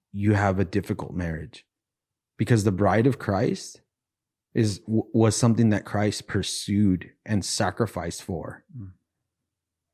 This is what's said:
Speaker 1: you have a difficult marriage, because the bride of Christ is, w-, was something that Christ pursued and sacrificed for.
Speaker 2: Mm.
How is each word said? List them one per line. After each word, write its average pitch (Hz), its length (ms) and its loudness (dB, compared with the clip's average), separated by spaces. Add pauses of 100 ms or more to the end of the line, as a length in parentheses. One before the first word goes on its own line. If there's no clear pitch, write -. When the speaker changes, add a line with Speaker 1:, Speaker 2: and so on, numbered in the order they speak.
(120)
Speaker 1:
you 101 220 2
have 98 240 2
a 98 60 0
difficult 87 500 -4
marriage, 82 500 -8 (720)
because 110 280 2
the 104 80 4
bride 101 340 2
of 123 120 2
Christ - 640 -4 (720)
is, 107 280 0
w-, 110 240 -2 (100)
was 113 200 4
something 113 360 4
that 101 160 0
Christ 104 400 -2
pursued 98 840 0 (140)
and 107 200 -2
sacrificed 92 760 -4
for. - 420 -10 (140)
Speaker 2:
Mm. 98 120 -14 (1040)